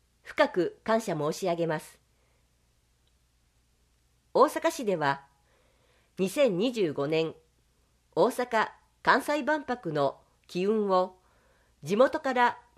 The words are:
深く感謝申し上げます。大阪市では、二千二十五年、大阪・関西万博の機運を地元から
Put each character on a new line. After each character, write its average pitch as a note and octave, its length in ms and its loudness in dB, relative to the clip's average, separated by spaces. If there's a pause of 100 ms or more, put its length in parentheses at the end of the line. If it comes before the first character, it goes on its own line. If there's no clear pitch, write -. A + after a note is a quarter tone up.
(240)
深 - 240 0
く - 380 -2
感 A3+ 160 0
謝 G3 120 -6
申 D3+ 200 -2
し F#3+ 140 -6
上 E3+ 100 0
げ E3 100 -2
ま D#3+ 140 -4
す。 - 180 -20 (2250)
大 A3+ 120 6
阪 D#4+ 260 0
市 C#4 140 -10
で G3 100 0
は、 D3 300 -2 (920)
二 F#3 120 -2
千 F#3+ 280 2
二 A#3+ 140 0
十 G3 220 -2
五 C#3+ 120 -2
年、 D#3+ 300 -2 (800)
大 F3 120 4
阪・ A#3+ 420 -2 (340)
関 A3 200 4
西 D4 200 -2
万 D4 200 -2
博 G3+ 280 -8
の D3 300 -2 (260)
機 F3+ 160 -4
運 G#3 260 0
を F#3 280 0 (680)
地 F3+ 120 0
元 C#4+ 220 4
か C4+ 140 -4
ら A#3+ 240 2 (200)